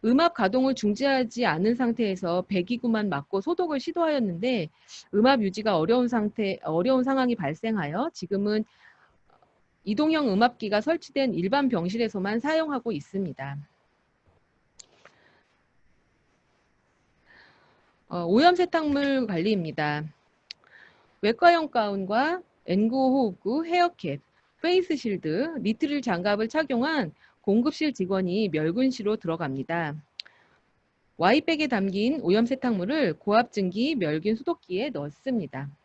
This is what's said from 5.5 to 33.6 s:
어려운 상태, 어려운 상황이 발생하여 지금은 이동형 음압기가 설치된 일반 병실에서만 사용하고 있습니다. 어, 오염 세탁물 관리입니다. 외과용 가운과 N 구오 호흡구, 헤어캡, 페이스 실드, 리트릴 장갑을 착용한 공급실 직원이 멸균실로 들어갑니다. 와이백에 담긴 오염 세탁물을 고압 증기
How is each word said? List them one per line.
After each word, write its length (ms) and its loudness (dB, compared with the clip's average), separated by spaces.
어려운 320 2
상태, 540 -2
어려운 420 0
상황이 320 0
발생하여 800 -4
지금은 500 -2
이동형 480 0
음압기가 480 2
설치된 540 -2
일반 340 0
병실에서만 720 -2
사용하고 520 -2
있습니다. 680 -6
어, 140 -6
오염 300 6
세탁물 720 0
관리입니다. 800 -2
외과용 480 4
가운과 720 -2
N 220 2
구오 220 2
호흡구, 560 0
헤어캡, 540 0
페이스 320 2
실드, 640 -4
리트릴 440 -2
장갑을 460 0
착용한 640 -2
공급실 520 0
직원이 580 0
멸균실로 680 0
들어갑니다. 800 -4
와이백에 500 2
담긴 560 -2
오염 240 2
세탁물을 680 -2
고압 380 0
증기 440 -2